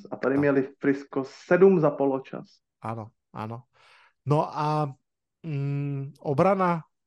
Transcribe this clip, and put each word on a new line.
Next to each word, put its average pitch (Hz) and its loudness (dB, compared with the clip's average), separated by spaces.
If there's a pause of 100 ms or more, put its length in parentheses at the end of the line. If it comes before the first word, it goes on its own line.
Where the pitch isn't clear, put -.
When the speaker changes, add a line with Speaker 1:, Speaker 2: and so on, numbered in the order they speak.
(120)
Speaker 1:
A 127 -8
tady 127 0
Speaker 2:
Tak. 143 2
Speaker 1:
měli 139 2 (100)
Frisco 139 -2
sedm 180 4
za 151 4
poločas. 139 -6 (180)
Speaker 2:
Áno, 113 -10 (220)
áno. 113 -10 (600)
No 147 2
a, 151 -4 (520)
mm, 143 -6
obrana 170 0 (240)